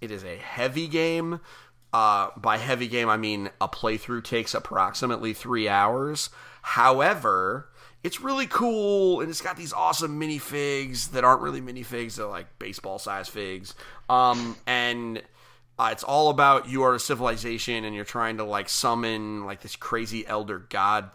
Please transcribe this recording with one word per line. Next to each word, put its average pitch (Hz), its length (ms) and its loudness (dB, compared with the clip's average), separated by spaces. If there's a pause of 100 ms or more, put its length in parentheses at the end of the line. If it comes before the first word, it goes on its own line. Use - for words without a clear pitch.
It 113 80 -8
is 98 120 -8
a 90 140 -10
heavy 131 500 -4
game. 165 540 0 (540)
Uh, 104 420 4
by 110 220 2
heavy 123 280 -2
game, 117 220 0
I 110 80 4
mean 104 340 -2 (100)
a 95 80 0
playthrough 113 540 -4
takes 117 320 -2
approximately 110 800 -2
three 117 360 -2
hours. 120 600 2 (560)
However, 131 840 4 (340)
it's - 180 -6
really 269 260 -2
cool, 202 720 2
and 160 80 -2
it's 160 140 -6
got 180 160 -6
these 160 160 -10
awesome 160 440 0
minifigs 143 920 -4
that 127 120 0
aren't 127 200 8
really 139 180 -6
minifigs. 120 560 -8
They're, 110 100 -6
like, 90 320 -10
baseball-sized 98 720 -8
figs. 95 440 -8 (340)
Um, 120 480 2 (100)
and, 120 520 -2 (600)
uh, 113 140 2
it's - 100 -8
all 151 280 4
about 135 380 6
you 131 140 0
are 127 120 6
a 120 60 -2
civilization, 117 840 -2
and 107 100 -6
you're 104 120 -8
trying 113 320 -2
to, 107 60 -4
like, 101 260 -4
summon, 110 720 -2
like, 98 160 -10
this - 160 -14
crazy 113 500 -6
elder 104 340 -4 (100)
god 101 440 0